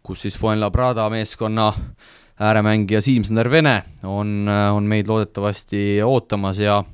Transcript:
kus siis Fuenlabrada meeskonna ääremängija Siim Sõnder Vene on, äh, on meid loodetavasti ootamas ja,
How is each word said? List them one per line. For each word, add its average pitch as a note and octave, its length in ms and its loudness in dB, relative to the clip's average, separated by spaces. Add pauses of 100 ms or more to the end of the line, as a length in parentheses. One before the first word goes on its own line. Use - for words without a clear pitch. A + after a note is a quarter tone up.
kus - 220 -12
siis G2+ 120 -8
Fuenlabrada A2 720 0
meeskonna A2 600 -2 (640)
ääremängija G#2+ 680 2
Siim A#2+ 220 2
Sõnder A2+ 240 0
Vene C#3+ 300 4 (240)
on, G2+ 320 -4 (160)
äh, G#2 160 2 (100)
on G#2 160 0
meid G#2 160 0
loodetavasti G2+ 960 -2
ootamas G#2 560 0
ja, G#2 220 2 (120)